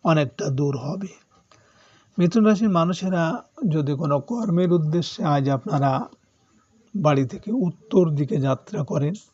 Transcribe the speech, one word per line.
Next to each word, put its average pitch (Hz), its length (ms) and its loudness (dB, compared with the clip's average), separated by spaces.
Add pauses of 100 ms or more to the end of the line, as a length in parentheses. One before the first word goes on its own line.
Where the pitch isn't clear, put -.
অনেকটা 156 460 0
দূর 139 280 -2
হবে। 156 300 -8 (1120)
মিথুন 190 260 4
রাশির 214 240 4
মানুষেরা 175 720 0 (260)
যদি 147 240 0
কোনো 143 260 0
কর্মের 185 520 0
উদ্দেশ্যে 165 540 -2
আজ 143 240 2
আপনারা 135 600 -2 (880)
বাড়ি 147 300 2
থেকে 196 260 -10
উত্তর 180 580 0
দিকে 147 320 -2
যাত্রা 135 420 -4
করেন 147 300 -2 (200)